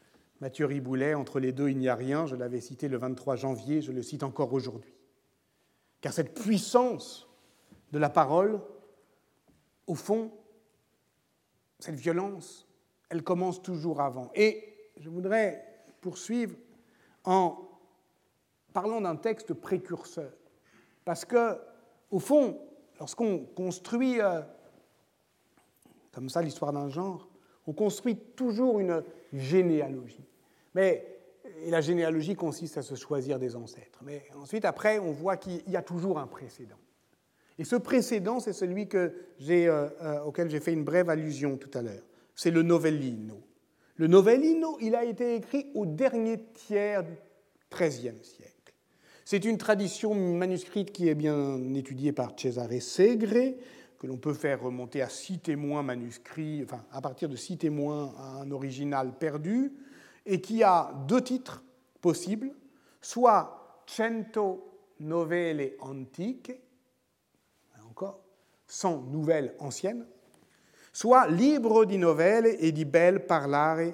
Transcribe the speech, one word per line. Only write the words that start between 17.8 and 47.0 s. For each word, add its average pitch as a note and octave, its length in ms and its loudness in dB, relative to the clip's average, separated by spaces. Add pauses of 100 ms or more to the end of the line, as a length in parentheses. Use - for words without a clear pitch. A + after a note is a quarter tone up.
parlant G#3+ 300 -2
d'un F3 140 -2
texte A3 400 -4
précurseur. D#3+ 760 -6 (760)
Parce F3 200 -6
que, A#3 320 2 (540)
au F#3+ 80 0
fond, C4+ 400 4 (400)
lorsqu'on F#3 400 -2
construit, A3+ 840 -4
euh, F3+ 200 0 (1700)
comme C3 180 -10
ça E3+ 120 0
l'histoire D3 320 -4
d'un C#3+ 160 -4
genre, F3+ 380 -8 (380)
on D#3+ 80 -8
construit G#3 420 -2
toujours A#3+ 640 0
une F3 240 0 (300)
généalogie. C#3 920 0 (480)
Mais, F#3 440 2 (440)
et E3+ 60 -6
la E3 120 4
généalogie D#3+ 540 2
consiste E3 420 -6
à D3 40 -6
se C3+ 140 -10
choisir C3+ 420 -4
des B2 180 -4
ancêtres. - 480 -18
Mais C#3+ 200 -14 (180)
ensuite, G#3 240 -4
après, G#3+ 340 2
on F3 120 -4
voit E3+ 260 -2
qu'il F3+ 320 -8
y F3+ 60 -2
a F3 60 -2
toujours F3 380 -4
un C3 80 -8
précédent. A#2 500 -18 (800)
Et D#3+ 80 -6
ce A#3+ 100 0
précédent, A#3+ 640 0
c'est G#3+ 140 -6
celui F#3 340 -4
que F3+ 260 0 (240)
j'ai, E3+ 300 4
euh, D3 220 4 (120)
euh, D3+ 200 -4
auquel D3+ 280 -2
j'ai D3+ 100 -2
fait E3+ 140 -2
une D#3+ 100 0
brève E3+ 260 2
allusion D3 480 -2
tout - 200 -16
à B2 40 -6
l'heure, G#2 220 -10 (320)
c'est - 160 0
le E3 100 6
Novellino. C#3 800 2 (540)
Le D#3+ 120 2
Novellino, C#4 760 6
il A3 120 -2
a A#3+ 120 2
été A#3+ 300 -2
écrit C4+ 380 -4
au G#3+ 120 -2
dernier A3+ 520 0 (160)
tiers G#3 500 -2